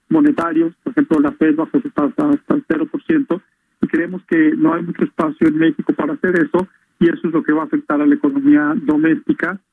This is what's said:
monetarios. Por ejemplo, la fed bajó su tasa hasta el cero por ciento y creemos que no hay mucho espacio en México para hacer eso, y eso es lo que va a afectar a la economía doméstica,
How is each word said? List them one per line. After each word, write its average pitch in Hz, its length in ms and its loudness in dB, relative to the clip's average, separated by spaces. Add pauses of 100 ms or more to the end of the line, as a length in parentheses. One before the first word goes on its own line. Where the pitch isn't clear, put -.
monetarios. 165 720 0
Por - 80 -8
ejemplo, 151 300 0
la 143 100 0
fed 156 240 0
bajó 151 260 -2
su 143 80 -8
tasa 147 400 -2
hasta - 240 -2
el 147 140 -2
cero 156 240 -2
por 143 120 -8
ciento 165 380 -2 (400)
y - 60 -2
creemos 180 400 -4
que 156 280 2
no 156 180 0
hay 175 100 -6
mucho 170 220 -4
espacio 160 420 -2
en 151 100 0
México 160 360 0
para 156 200 -4
hacer 180 260 -2
eso, 175 280 0 (320)
y 170 100 4
eso 175 180 -6
es 156 60 -4
lo 160 100 0
que 156 80 -2
va 156 120 0
a - 20 -8
afectar 147 340 -4
a 147 60 0
la 147 100 4
economía 147 580 2 (100)
doméstica, 156 760 0 (140)